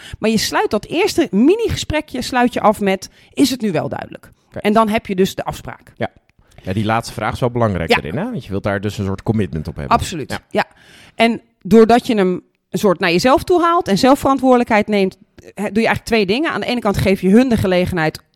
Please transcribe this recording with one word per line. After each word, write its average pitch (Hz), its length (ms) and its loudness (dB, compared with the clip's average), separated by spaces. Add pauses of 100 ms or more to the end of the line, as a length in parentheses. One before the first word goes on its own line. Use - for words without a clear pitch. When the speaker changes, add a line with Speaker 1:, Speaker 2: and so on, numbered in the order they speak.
(180)
Speaker 1:
Maar 220 120 -2
je 226 80 2
sluit 381 320 -2
dat 214 160 -2
eerste 349 440 -2
mini-gesprekje 302 920 0
sluit 247 300 0
je - 80 -6
af 208 200 2
met, 196 300 -2 (220)
"Is 262 180 2
het 254 100 -6
nu 214 120 -2
wel 143 160 -4
duidelijk?" - 420 -14 (180)
Speaker 2:
Oké. - 100 -16
Speaker 1:
En 208 140 0
dan 226 160 4
heb 220 180 -2
je 202 80 -6
dus 185 200 0
de - 100 -8
afspraak. - 520 -12
Speaker 2:
Ja. 113 120 -4 (540)
Ja, 92 100 -4
die 101 120 -2
laatste 113 300 -2
vraag 107 180 -4
is 107 80 -8
wel 127 100 0
belangrijk 104 400 0
Speaker 1:
Ja. 226 60 2
Speaker 2:
erin, 80 200 -6
hè? 170 140 -4
Want 196 140 -10
je - 60 -16
wilt 98 120 -6
daar 101 180 -4
dus 101 180 -6
een 104 60 -4
soort 98 180 -6
commitment 87 460 -2
op 78 80 -10
hebben. 76 200 -2
Speaker 1:
Absoluut, 160 340 -8
Speaker 2:
Ja. 101 80 -6 (120)
Speaker 1:
ja. 208 140 -2 (500)
En 226 260 0 (200)
doordat 220 460 6
je 240 80 0
hem 185 260 0 (300)
een 190 80 -6
soort 180 220 2
naar 185 100 0
jezelf 254 340 2
toe 349 180 2
haalt 339 260 0
en 190 100 2
zelf 262 200 4
verantwoordelijkheid 247 720 2
neemt, 196 280 0 (200)
eh, - 180 -20
doe 190 80 -10
je 196 100 -6 (140)
eigenlijk - 180 -2
twee 220 220 0
dingen. 262 240 -2
Aan - 100 -6
de 202 60 -8
ene 240 140 -4
kant 202 160 -2
geef 196 240 0
je 185 100 2
hun 240 180 6
de 226 80 2
gelegenheid 180 640 0 (140)